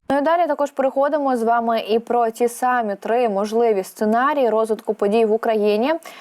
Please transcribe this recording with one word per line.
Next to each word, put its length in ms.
Ну 80
і 40
далі 260
також 240
переходимо 640
з 60
вами 360
і 200
про 300
ті 180
самі 480
три 340
можливі 540
сценарії 680
розвитку 440
подій 320
в 60
Україні 640